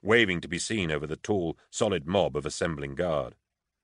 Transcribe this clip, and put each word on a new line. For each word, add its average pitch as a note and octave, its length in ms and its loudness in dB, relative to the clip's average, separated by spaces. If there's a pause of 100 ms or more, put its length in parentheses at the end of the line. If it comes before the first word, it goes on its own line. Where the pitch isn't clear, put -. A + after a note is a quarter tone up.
waving G2 380 4
to - 80 -8
be E2+ 100 -4
seen F#2+ 320 -2
over D2+ 160 -2
the D2+ 100 -6
tall, F2 420 -2 (120)
solid F#2+ 360 0
mob E2 300 2
of D2 100 -2
assembling D2 480 -4
guard. D2 400 -2 (500)